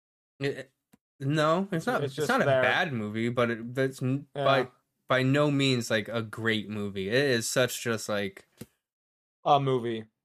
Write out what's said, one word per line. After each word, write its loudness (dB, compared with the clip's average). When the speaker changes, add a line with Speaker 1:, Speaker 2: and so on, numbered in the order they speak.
Speaker 1:
It, -6
no, 2
it's -2
not, 0
Speaker 2:
It's -2
Speaker 1:
it's -12
Speaker 2:
just -2
Speaker 1:
not 4
a 4
Speaker 2:
there. 4
Speaker 1:
bad 2
movie, -2
but 0
it, -6
that's -2
n-, -2
Speaker 2:
Yeah. -4
Speaker 1:
by, 4
by 2
no 4
means, 2
like, 0
a -4
great -2
movie. -6
It -2
is 2
such 0
just, -4
like, -4
Speaker 2:
A 6
movie. -2